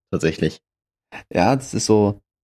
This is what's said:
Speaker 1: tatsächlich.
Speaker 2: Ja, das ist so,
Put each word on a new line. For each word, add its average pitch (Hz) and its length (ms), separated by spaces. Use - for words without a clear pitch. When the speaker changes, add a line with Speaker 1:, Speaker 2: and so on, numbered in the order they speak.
Speaker 1:
tatsächlich. - 480
Speaker 2:
Ja, 104 240
das 131 180
ist 110 120
so, 104 340